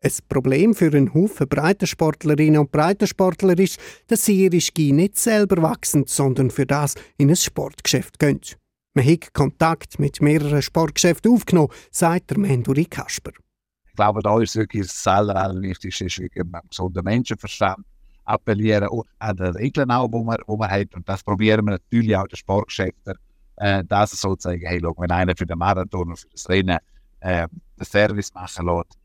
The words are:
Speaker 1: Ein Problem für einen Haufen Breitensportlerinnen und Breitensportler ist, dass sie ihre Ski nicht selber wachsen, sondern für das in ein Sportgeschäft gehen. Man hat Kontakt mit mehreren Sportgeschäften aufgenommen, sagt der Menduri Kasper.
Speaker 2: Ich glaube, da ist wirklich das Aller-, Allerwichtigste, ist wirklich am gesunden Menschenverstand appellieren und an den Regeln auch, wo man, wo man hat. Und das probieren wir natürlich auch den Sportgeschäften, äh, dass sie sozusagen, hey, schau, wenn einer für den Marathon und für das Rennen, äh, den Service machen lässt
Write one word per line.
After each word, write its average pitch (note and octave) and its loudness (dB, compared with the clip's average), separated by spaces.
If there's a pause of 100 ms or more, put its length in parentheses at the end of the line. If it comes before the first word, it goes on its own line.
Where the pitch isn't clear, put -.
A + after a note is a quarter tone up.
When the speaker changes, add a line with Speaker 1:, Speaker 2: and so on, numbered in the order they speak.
Speaker 1:
Ein C#3 0 (180)
Problem C3+ 2
für E3+ 2
einen C#3+ 2
Haufen E3 0
Breitensportlerinnen D#3 2
und C#3+ 0
Breitensportler F#3 2
ist, F#3+ 0 (300)
dass A3+ 0
sie F#3+ 4
ihre F3 4
Ski D3+ 2
nicht F3 2
selber G#3 2
wachsen, D#3 0
sondern C3+ 0
für C3 -2
das C#3+ -2 (220)
in C#3 4
ein E3 6
Sportgeschäft - -4
gehen. D3 2 (540)
Man C3 2
hat E3 2
Kontakt - 0
mit C#3+ -2
mehreren D3 2
Sportgeschäften E3 2
aufgenommen, F3+ 2 (180)
sagt E3+ 0
der D3 -2
Menduri C#3 0
Kasper. - -10 (520)
Speaker 2:
Ich - -20
glaube, G#2 0
da G#2+ 4
ist A2 0
wirklich G#2 -2
das - -8
Aller-, G2+ 2
Allerwichtigste, F#2+ -6
ist F2+ -8
wirklich F#2 -8
am E2+ -14
gesunden F#2 -6
Menschenverstand G#2 -4 (380)
appellieren G#2+ 0
und A2+ -6 (120)
an G#2+ -6
den F2+ -4
Regeln B2+ -2
auch, B2 2
wo A2+ -4
man, A2+ -2 (100)
wo G#2+ -4
man G#2+ -2
hat. G2 -2
Und F2 -14
das G2 -6
probieren G#2+ 2
wir G#2 0
natürlich A2 0
auch F#2+ -2
den - -18
Sportgeschäften, G2 -6 (420)
äh, G2 0
dass G#2 2
sie - -14
sozusagen, F2+ -4
hey, F2 -4
schau, E2 -4
wenn F2 -2
einer F2+ 0
für F#2 -6
den E2+ -8
Marathon F2+ -2
und E2 -14
für - -20
das - -18
Rennen, F#2 0 (420)
äh, F2 -4 (320)
den F#2 -12
Service G2+ 0
machen F2+ -8
lässt E2+ -4